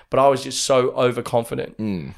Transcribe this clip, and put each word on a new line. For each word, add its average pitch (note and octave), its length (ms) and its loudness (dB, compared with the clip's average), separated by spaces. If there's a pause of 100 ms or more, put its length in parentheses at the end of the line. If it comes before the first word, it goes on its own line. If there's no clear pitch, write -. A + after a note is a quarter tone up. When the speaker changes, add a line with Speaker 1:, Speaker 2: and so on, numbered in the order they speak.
Speaker 1:
But B2+ 100 2
I C3+ 80 6
was C3 160 4
just C3 200 -6
so C3 280 2
overconfident. B2 880 -2
Speaker 2:
Mm. F#2+ 380 -4